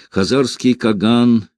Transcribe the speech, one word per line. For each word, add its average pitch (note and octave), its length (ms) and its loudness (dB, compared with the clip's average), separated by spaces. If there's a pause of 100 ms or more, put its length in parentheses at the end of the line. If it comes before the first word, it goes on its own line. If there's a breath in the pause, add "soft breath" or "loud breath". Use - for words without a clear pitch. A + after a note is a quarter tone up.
хазарский B2 640 -2
каган A2+ 840 0